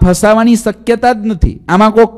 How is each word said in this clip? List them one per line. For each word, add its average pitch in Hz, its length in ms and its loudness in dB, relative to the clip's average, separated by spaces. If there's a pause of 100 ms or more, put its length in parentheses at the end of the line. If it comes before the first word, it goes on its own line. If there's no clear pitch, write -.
ફસાવાની 220 520 2
શક્યતા 226 580 -2
જ 208 120 -10
નથી. 190 320 -4 (100)
આમાં 202 240 2
કોક 226 260 2